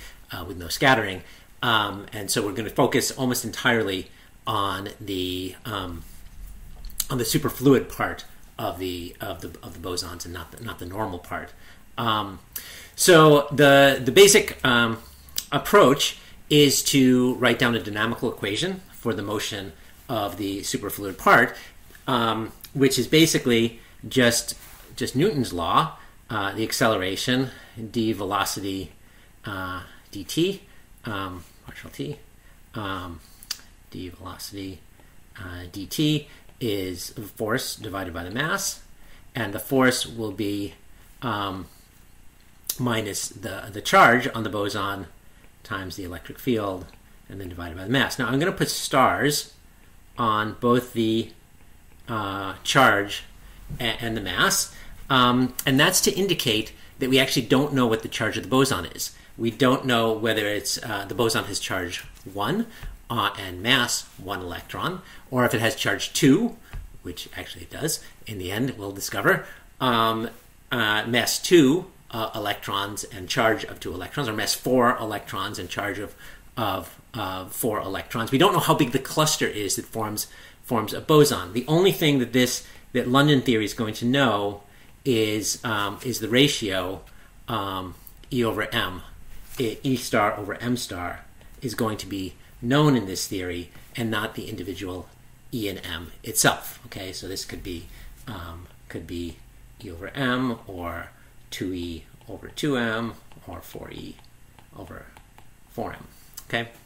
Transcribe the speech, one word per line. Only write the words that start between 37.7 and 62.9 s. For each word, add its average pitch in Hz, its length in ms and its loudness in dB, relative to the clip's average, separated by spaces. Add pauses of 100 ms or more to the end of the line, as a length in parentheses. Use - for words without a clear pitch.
divided 95 360 -8
by 85 120 -8
the 90 60 -10
mass, 160 520 -4 (520)
and 104 180 -4
the - 60 -6
force 127 480 2
will 113 260 -8
be, 101 420 -4 (480)
um, 98 440 -4 (1120)
minus 110 500 -4
the, 98 440 -10
the 101 80 -10
charge 131 540 8
on 117 80 -2
the 107 80 -2
boson 98 560 -4 (560)
times 92 340 -8
the 98 80 -10
electric 85 340 -12
field, 101 480 -2 (420)
and 98 120 -12
then 92 80 -10
divided 85 280 -10
by 95 80 -10
the 101 60 -4
mass. 123 280 2
Now 120 100 0
I'm 131 100 2
gonna 175 140 2
put 170 160 0
stars 131 840 2 (640)
on 107 360 0
both 120 380 2
the, 113 380 0 (800)
uh, 98 460 -6 (100)
charge 104 600 4 (540)
a-, 123 40 -6
and 113 340 -4
the 110 40 -4
mass, 101 540 0 (340)
um, 127 460 4 (100)
and 135 140 2
that's 175 240 4
to 202 100 4
indicate 156 600 0 (260)
that 127 120 0
we 131 80 6
actually 131 280 2
don't 139 260 4
know 131 140 4
what 113 160 2
the 113 60 -8
charge 107 280 -4
of 104 80 -6
the 92 40 -10
boson 113 380 2
is. - 280 -10 (240)
We 113 120 0
don't 131 340 2
know 117 280 2
whether 107 340 0
it's, 104 360 -4
uh, 101 240 -6
the 98 80 -8
boson 113 300 2
has 101 160 -6
charge 90 400 -6 (240)
one, 113 420 -2 (440)